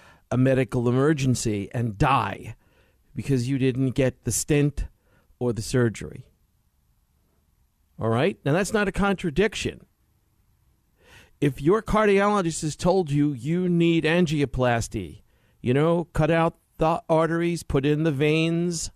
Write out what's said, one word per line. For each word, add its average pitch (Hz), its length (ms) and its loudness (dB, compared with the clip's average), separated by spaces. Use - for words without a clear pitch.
a 120 40 0
medical 127 520 2
emergency 127 840 0
and 117 240 -4
die 117 600 -2
because 123 340 -2
you 139 80 -2
didn't 131 340 0
get 127 340 -2
the 113 80 -4
stent 147 560 0
or 123 140 -2
the 107 100 -6
surgery. 123 640 -2
All 110 80 -2
right? 135 360 0
Now, 139 80 0
that's 190 220 0
not 208 140 0
a 190 40 -4
contradiction. 185 920 -2
If 139 220 -2
your 196 200 2
cardiologist 202 800 2
has 156 140 -4
told 175 360 0
you 147 200 2
you 160 360 -2
need 170 360 2
angioplasty, 127 1160 0
you 123 100 0
know, 165 340 2
cut 156 260 0
out 165 260 0
the 160 300 0
arteries, 165 540 0
put 139 240 -2
in 151 160 2
the 160 100 0
veins, 160 840 -2